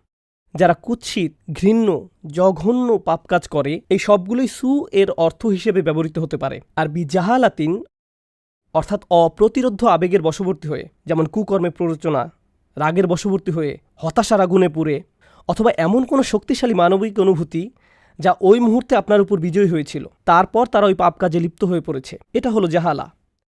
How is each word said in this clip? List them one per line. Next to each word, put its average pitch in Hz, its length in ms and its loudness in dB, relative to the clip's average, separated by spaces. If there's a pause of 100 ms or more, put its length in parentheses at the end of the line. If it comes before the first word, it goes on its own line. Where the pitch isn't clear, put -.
(560)
যারা 170 180 4
কুৎসিত, 196 600 -6 (180)
ঘৃণ্য, 196 560 0 (180)
জঘন্য 190 720 0
পাপ 165 280 -2
কাজ 175 220 -2
করে। 147 420 -4
এই 190 100 2
সবগুলোই 208 480 0
সু 269 440 -2
এর 196 200 2
অর্থ 165 340 -2
হিসেবে 190 360 0
ব্যবহৃত 160 380 -2
হতে 160 180 -6
পারে। 135 240 -6 (140)
আর 156 120 -2
বিজাহালাতিন 175 960 0 (880)
অর্থাৎ 160 380 -4
অপ্রতিরোধ্য 208 760 2
আবেগের 180 340 2
বশবর্তী 160 460 -4
হয়ে, - 220 -8 (160)
যেমন 160 200 0
কুকর্মে 190 440 -2
প্ররোচনা, 160 640 -4 (440)
রাগের 165 320 0
বশবর্তী 190 440 -2
হয়ে, 156 260 -4 (180)
হতাশার 202 460 0
আগুনে 185 280 2
পুড়ে, 156 340 -4 (440)
অথবা 220 300 0
এমন 190 260 0
কোনো 269 200 0
শক্তিশালী 240 500 -2
মানবিক 190 460 0
অনুভূতি 180 520 0 (480)
যা 175 220 0
ওই 196 180 6
মুহূর্তে 240 360 0
আপনার 208 260 2
উপর 196 180 0
বিজয়ী 180 280 0
হয়েছিল, 151 420 -6 (160)
তারপর 190 420 2
তারা 208 180 2
ওই 190 80 4
পাপ 180 240 0
কাজে 175 220 0
লিপ্ত 170 240 -4
হয়ে 175 180 -2
পড়েছে। 139 360 -10 (160)
এটা 240 180 -2
হলো 208 160 0
জাহালা। 160 460 -2 (440)